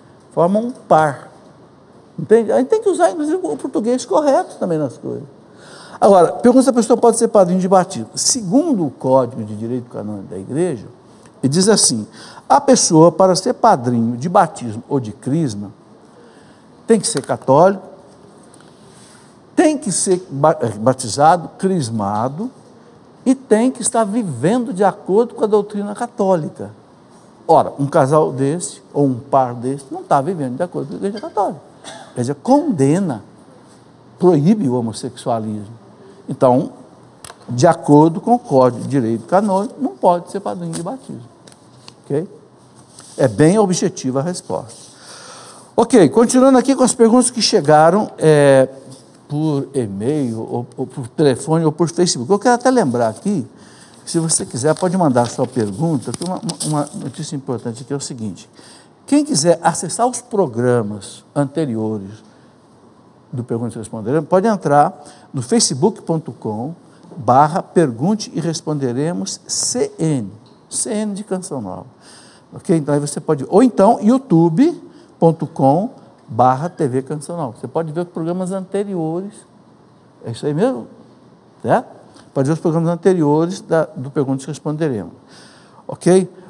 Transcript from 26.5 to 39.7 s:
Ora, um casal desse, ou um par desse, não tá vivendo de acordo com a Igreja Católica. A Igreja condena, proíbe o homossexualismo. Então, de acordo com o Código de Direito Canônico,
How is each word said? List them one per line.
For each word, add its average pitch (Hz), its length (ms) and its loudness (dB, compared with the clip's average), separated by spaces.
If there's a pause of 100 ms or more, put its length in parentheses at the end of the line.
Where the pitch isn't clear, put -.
Ora, 135 320 4
um 139 80 -2
casal 156 460 2
desse, 139 500 -4 (100)
ou 143 140 2
um 131 80 0
par 123 400 0
desse, 127 360 -8
não 370 120 -10
tá 147 180 0
vivendo 139 360 -6
de 139 60 -6
acordo 147 260 -6
com - 60 -12
a - 20 -10
Igreja 196 240 -8
Católica. 320 400 -4 (480)
A - 40 -20
Igreja 127 220 -4
condena, 175 880 0 (960)
proíbe 180 500 4
o 123 60 0
homossexualismo. 110 1120 -6 (420)
Então, 135 460 2 (720)
de 123 200 2
acordo 160 520 4
com 226 160 0
o 247 40 2
Código 127 460 2
de 120 40 -8
Direito 113 380 -2
Canônico, 202 520 0